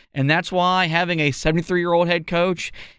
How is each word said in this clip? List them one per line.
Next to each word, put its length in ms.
And 160
that's 220
why 360
having 340
a 100
seventy-three-year-old 800
head 180
coach 460